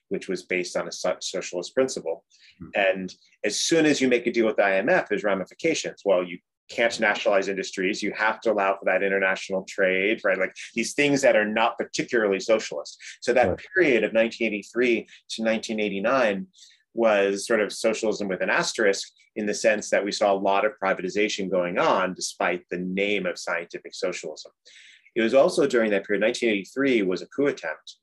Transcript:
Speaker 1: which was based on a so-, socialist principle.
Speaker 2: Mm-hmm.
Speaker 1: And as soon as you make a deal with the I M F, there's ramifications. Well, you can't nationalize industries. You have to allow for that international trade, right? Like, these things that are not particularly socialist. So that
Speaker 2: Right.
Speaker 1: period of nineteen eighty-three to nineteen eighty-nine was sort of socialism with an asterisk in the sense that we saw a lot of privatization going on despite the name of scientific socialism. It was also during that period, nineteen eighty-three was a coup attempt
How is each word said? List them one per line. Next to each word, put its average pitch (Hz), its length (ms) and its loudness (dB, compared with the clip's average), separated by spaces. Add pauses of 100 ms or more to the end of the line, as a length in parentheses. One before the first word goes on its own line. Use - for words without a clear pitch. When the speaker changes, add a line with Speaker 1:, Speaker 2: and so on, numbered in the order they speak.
Speaker 1:
which 98 180 -6
was 92 160 -6
based 90 340 -4
on 85 120 -4
a 80 40 -12
so-, - 280 -4
socialist - 520 -8
principle. 131 520 -2 (360)
Speaker 2:
Mm-hmm. 95 380 0
Speaker 1:
And 92 160 -8 (300)
as 104 120 -2
soon 160 300 2
as 147 140 2
you 131 80 4
make 120 180 2
a 113 60 -2
deal 113 140 2
with 107 100 0
the 104 80 4
I 95 140 2
M 110 100 0
F, 180 200 2
there's 101 140 -2
ramifications. 95 840 -4
Well, 92 200 4
you 87 140 -12 (300)
can't 117 320 0
nationalize 101 480 2
industries. 98 520 -4
You 98 160 -4
have 110 260 -2
to 113 100 2
allow 98 240 2
for - 80 -10
that 95 180 2
international 95 640 -2
trade, 95 540 0
right? 95 160 0
Like, 95 160 -2 (220)
these 113 180 -4
things 143 260 2
that 123 140 6
are 107 100 4
not 113 320 0
particularly 107 600 0
socialist. 95 580 -2 (260)
So 123 100 0
that 123 160 4
Speaker 2:
Right. 85 120 -2 (140)
Speaker 1:
period 135 300 4
of 104 80 -2
nineteen 113 340 0
eighty-three 110 600 -2 (220)
to - 120 -6
nineteen 110 380 -2
eighty-nine 101 640 0 (480)
was 101 500 2
sort 107 160 2
of 95 120 0
socialism 107 560 -2
with 92 120 -2
an 95 100 -2
asterisk 117 580 0 (260)
in 107 120 -6
the 104 80 -2
sense 107 360 0
that 95 140 2
we 101 80 -4
saw 101 200 4
a 95 60 2
lot 98 260 2
of 107 60 2 (100)
privatization 95 680 -2
going 90 260 0
on 101 380 2
despite 90 560 -4
the 90 80 -6
name 95 480 -2
of 87 100 -6
scientific 85 560 -8
socialism. 85 600 -8 (640)
It 110 60 0
was 113 120 0
also 156 320 4
during 113 240 2
that 98 160 0
period, 101 140 0
nineteen 117 300 0
eighty-three 113 520 0
was 92 180 -2
a 85 60 -14
coup 139 200 -2
attempt - 560 -6